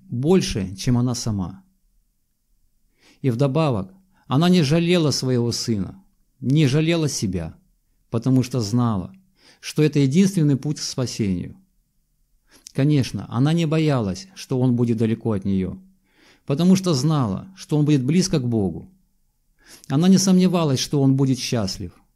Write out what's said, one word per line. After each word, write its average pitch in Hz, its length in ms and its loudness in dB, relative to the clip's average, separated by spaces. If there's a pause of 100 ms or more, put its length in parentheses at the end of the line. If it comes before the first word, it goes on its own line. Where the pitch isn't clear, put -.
больше, 123 640 0
чем 123 220 0
она 123 180 -2
сама. 101 480 -6 (1600)
И 139 80 0
вдобавок, 131 640 0 (340)
она 160 220 2
не 180 140 6
жалела 165 480 2
своего 120 400 -2
сына, 104 520 -6 (360)
не 139 280 2
жалела 160 400 0
себя, 92 480 -6 (540)
потому 127 340 0
что 123 160 -4
знала, 107 540 -2 (460)
что - 220 -6
это 151 180 2
единственный 147 580 2
путь 151 220 -6
к - 40 -10
спасению. 95 720 -6 (1160)
Конечно, 135 560 0
она 135 240 0
не 170 120 0
боялась, 143 720 -2
что - 240 -6
он 123 160 2
будет 117 220 0
далеко 113 360 -2
от 95 120 -4
неё, 95 340 -2 (680)
потому 170 300 2
что 185 180 0
знала, 127 640 0
что - 220 -4
он 151 80 2
будет 143 180 2
близко 170 360 0
к 123 80 -2
Богу. 98 440 -2 (960)
Она 156 200 2
не 190 100 8
сомневалась, 180 600 2
что 143 220 -2
он 135 140 4
будет 135 240 0
счастлив, 98 540 -6 (220)